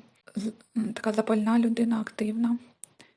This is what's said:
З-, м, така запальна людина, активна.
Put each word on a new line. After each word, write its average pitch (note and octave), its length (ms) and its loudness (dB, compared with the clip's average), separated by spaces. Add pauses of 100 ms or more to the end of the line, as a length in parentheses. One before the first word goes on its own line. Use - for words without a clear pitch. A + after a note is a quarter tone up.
(360)
З-, G#3+ 160 -4 (240)
м, G#3+ 160 0
така A3 200 -2
запальна A3 460 2
людина, A#3 420 2
активна. A3+ 580 -2 (580)